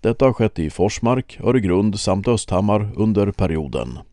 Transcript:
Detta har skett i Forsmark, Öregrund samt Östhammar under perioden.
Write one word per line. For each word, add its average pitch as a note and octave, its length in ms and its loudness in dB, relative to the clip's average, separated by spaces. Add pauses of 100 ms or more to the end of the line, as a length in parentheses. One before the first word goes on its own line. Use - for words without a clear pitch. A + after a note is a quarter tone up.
Detta A2+ 240 0
har C3 80 6
skett - 260 0
i D#2 120 -2
Forsmark, A#2 720 -2
Öregrund G2+ 560 2
samt G2 280 0
Östhammar G#2 680 0
under G#2 340 2
perioden. C2+ 680 -4 (140)